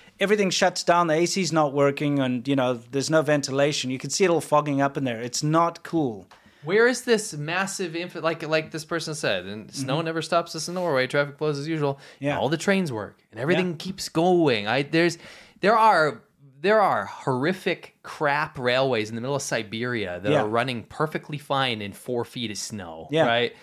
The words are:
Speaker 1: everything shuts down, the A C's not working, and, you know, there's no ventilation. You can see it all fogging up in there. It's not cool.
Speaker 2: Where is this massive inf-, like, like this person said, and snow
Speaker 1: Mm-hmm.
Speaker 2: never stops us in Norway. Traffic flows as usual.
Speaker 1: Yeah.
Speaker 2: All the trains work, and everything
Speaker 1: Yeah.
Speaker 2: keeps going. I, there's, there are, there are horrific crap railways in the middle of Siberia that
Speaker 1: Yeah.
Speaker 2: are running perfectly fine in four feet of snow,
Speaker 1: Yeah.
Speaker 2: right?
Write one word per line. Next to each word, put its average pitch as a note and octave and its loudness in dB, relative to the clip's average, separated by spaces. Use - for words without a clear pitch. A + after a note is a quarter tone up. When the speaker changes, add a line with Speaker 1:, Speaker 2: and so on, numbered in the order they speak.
Speaker 1:
everything G3 2
shuts F3+ 0
down, F3 4
the D#3 2
A F3 2
C's F3 -2
not D3+ 2
working, C#3+ 2
and, B2+ 0
you C#3 2
know, B2+ 0
there's C#3 -2
no D#3+ 4
ventilation. C#3+ 0
You C3 -4
can C#3 -8
see G3 0
it F3+ 6
all D#3+ 2
fogging D3 2
up C#3 0
in C#3 -2
there. A#2 -4
It's A#2+ -6
not E3 2
cool. A#2+ -2
Speaker 2:
Where G#3+ 4
is B3+ -2
this G#3+ 0
massive E3+ -4
inf-, F3 -8
like, D#3+ -2
like D#3 -2
this D#3 -8
person D#3+ -4
said, G#2 -2
and G#2 -10
snow C3+ -2
Speaker 1:
Mm-hmm. E3 -2
Speaker 2:
never E3 -4
stops E3+ -2
us D#3 -6
in F3 -8
Norway. D3+ 0
Traffic C#3+ -2
flows D3+ -2
as C#3+ -6
usual. C#3+ -2
Speaker 1:
Yeah. C#3 -2
Speaker 2:
All A#2+ 0
the D#3+ 0
trains F#3 0
work, G#2 -8
and G#2+ -14
everything F3+ 2
Speaker 1:
Yeah. D3+ -6
Speaker 2:
keeps - -10
going. D#3+ 4
I, B2+ 2
there's, E3 2
there A3 4
are, D#3+ 4
there G#3 4
are C3 2
horrific D3+ -2
crap D3+ -2
railways B2 2
in A2+ -10
the A2+ -6
middle C3+ -4
of C3+ -6
Siberia A2 -4
that G#2 0
Speaker 1:
Yeah. C#3+ 2
Speaker 2:
are G#2+ -2
running A#2 -2
perfectly D#3 -6
fine C3 -2
in G2+ -8
four A#2 -6
feet A#2 -8
of G2 -10
snow, E2+ -12
Speaker 1:
Yeah. D#3 4
Speaker 2:
right? A#2+ 2